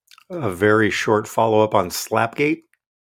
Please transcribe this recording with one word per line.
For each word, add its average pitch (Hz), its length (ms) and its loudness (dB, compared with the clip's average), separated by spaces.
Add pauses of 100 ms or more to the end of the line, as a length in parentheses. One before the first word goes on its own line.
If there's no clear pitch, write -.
(320)
a 156 180 -6
very 104 400 2
short 107 380 0
follow-up 110 480 2
on 92 160 0
Slapgate. 147 720 -4 (520)